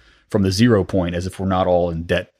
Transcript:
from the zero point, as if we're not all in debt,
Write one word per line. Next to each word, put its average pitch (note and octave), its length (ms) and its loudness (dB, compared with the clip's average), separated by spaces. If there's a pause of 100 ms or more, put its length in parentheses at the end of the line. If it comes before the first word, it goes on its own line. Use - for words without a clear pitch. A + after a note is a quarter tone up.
(280)
from G#2 140 0
the F#2+ 100 2
zero G#2+ 320 4
point, F2 300 -2
as F2 120 -4
if F#2 140 -10
we're F#2+ 60 -4
not F#2 200 0
all F2 240 2
in E2 140 -8
debt, F2+ 360 -4